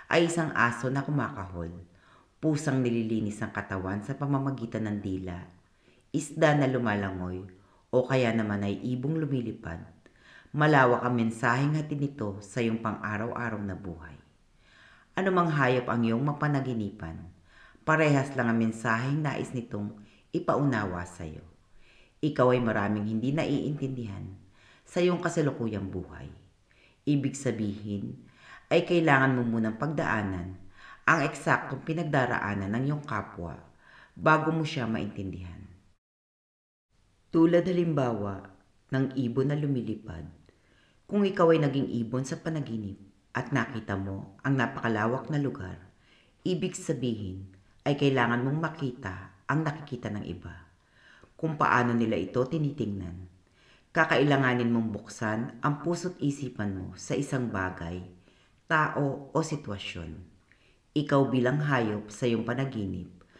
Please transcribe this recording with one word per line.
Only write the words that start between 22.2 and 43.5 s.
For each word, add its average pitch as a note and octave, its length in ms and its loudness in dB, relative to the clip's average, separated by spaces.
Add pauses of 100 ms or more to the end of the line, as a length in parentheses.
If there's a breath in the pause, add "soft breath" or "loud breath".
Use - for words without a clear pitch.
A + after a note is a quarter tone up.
ay B2 80 6
maraming G#2+ 480 0
hindi A2 240 0
naiintindihan C3 960 -2 (560 soft breath)
sa - 160 -4
iyong F3 240 4
kasalukuyang B2 640 0
buhay. F2+ 400 -8 (800 soft breath)
Ibig C#3 320 2
sabihin G#2 800 -4 (480 loud breath)
ay E3+ 240 4
kailangan C#3 480 6
mo A#2+ 80 2
munang A2+ 320 0
pagdaanan G2 800 -2 (480 loud breath)
ang D#3 160 4
eksaktong C3+ 640 -2
pinagdaraanan B2 880 0
ng A#2+ 160 0
iyong D3 160 -4
kapwa G2 480 -6 (640 loud breath)
bago D#3 320 4
mo D#3+ 160 0
siya A#2+ 240 -4
maintindihan. F#2 720 -6 (1700)
Tulad E3+ 400 6
halimbawa B2 800 0 (400)
ng C3+ 240 0
ibon C3 400 0
na - 0 -
lumilipad, A2 720 -4 (800 soft breath)
kung G3+ 160 2
ikaw F3+ 320 6
ay D#3+ 80 6
naging C3+ 240 2 (160)
ibon B2+ 240 -2
sa - 160 -8
panaginip A2+ 560 -6 (320)
at - 240 -4